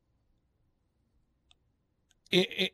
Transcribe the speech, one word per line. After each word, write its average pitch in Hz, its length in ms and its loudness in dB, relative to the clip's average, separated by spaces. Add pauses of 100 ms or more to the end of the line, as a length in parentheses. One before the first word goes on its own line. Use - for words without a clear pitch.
(2250)
I, 190 140 4 (120)
I, 190 160 -2